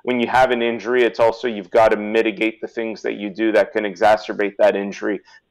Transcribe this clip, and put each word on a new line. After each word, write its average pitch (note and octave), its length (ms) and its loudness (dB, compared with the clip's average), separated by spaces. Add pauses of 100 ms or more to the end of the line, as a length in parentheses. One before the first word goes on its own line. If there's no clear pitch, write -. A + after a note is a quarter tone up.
when B2 180 -2
you A#2 60 0
have B2+ 240 2
an A#2+ 100 0
injury, A#2 440 0
it's A2+ 160 0
also, A2+ 280 0
you've G#2 220 -8
got A2+ 220 4
to A2 40 2
mitigate A2 640 -2
the G#2+ 80 -10
things A2+ 320 -8
that A#2 140 -6
you G#2 160 -8
do A2 220 0
that G2+ 200 2
can G#2+ 120 -2
exacerbate G#2 760 0
that G2+ 180 4
injury, G2 440 -6 (300)